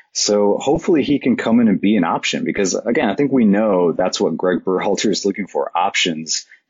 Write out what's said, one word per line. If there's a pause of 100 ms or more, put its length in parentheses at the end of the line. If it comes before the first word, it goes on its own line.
(120)
So
hopefully
he
can
come
in
and
be
an
option
because,
again,
I
think
we
know
that's
what
Greg
Berhalter
is
looking
for,
options (240)